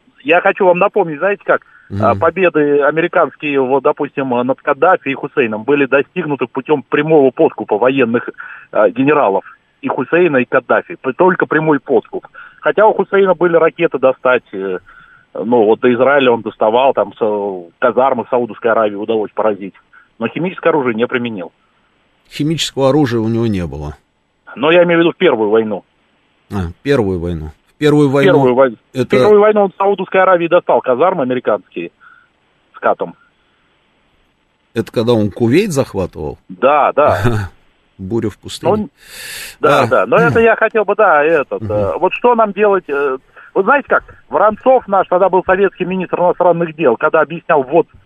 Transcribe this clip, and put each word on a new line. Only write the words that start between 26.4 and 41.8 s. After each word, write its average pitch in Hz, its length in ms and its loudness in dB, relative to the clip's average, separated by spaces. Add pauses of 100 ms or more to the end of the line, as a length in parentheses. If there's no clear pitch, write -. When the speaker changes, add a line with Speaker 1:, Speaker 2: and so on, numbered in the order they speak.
Speaker 2:
А, 95 180 -6 (140)
Первую 104 380 0
войну. 82 300 -6 (240)
В - 40 -20
Первую 147 300 4
войну 135 240 2
Speaker 1:
Первую 135 220 2
войну. 127 220 2 (180)
Speaker 2:
это 127 160 -4
Speaker 1:
Первую 202 300 4
войну 214 240 4
он 185 60 -2
в - 60 -18
Саудовской 190 460 0
Аравии 175 260 2
достал 165 320 2
казармы 151 440 0
американские 110 640 -4 (840)
с - 40 -20
катом. 98 360 -2 (1600)
Speaker 2:
Это 113 180 -6
когда 120 200 -2
он 104 180 0
Кувейт 160 420 0
захватывал? 87 640 -6 (100)
Speaker 1:
Да, 123 460 2
да. 107 640 0
Speaker 2:
<laughs> - 400 -20
Буря 107 300 -6
в - 100 -10
пустыне. 165 380 -4
Speaker 1:
Ну, 214 120 -6 (720)
да, 143 220 2
Speaker 2:
А. 120 40 0
Speaker 1:
да. 110 200 0
Но 139 100 0
это 226 240 2
я 226 160 4
хотел 220 280 0
бы, 202 100 -2
да, 175 300 4
этот, 147 380 -2
Speaker 2:
Мгм. 107 100 -6
Speaker 1:
э, 101 260 -2